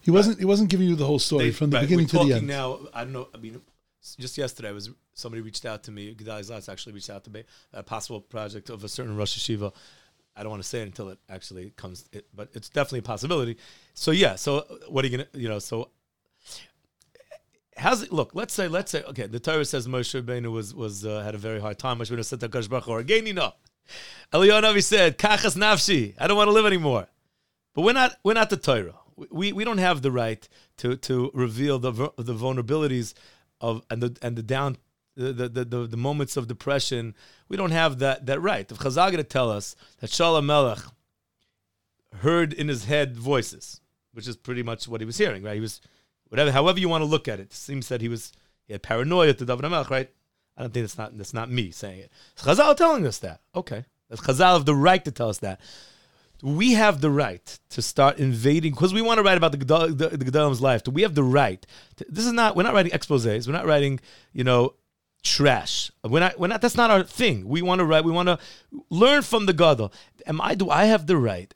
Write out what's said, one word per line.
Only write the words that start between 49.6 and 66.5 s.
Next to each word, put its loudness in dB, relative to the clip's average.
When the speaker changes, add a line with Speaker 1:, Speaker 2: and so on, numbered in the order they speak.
Speaker 2:
HaMelech, -2
right? -4
I -14
don't -8
think -2
that's -10
not, -12
that's -14
not -6
me -4
saying -14
it. -20
It's -18
Chazal 6
telling 4
us -6
that. -12
Okay. -8
That's -14
Chazal 4
have 4
the 4
right 4
to -6
tell -4
us -6
that. -8
We 2
have 4
the 4
right -2
to -8
start 4
invading, 2
'cause 2
we 0
wanna 4
write 6
about 2
the -6
Gedol-, 2
the, 0
the -4
Gedolim's 2
life. 2
Do -6
we 0
have 0
the 4
right 2
to, -14
this -4
is 0
not, 2
we're 2
not 0
writing 4
exposés. 0
We're -2
not -4
writing, 2
you -2
know, 4
trash. 2
We're 2
not, 0
we're 0
not, -2